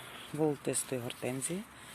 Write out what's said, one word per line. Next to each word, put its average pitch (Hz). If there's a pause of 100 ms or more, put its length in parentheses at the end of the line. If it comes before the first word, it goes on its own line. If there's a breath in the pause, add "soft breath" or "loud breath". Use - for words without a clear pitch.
(320 loud breath)
волотистої 139
гортензії. 127 (320 loud breath)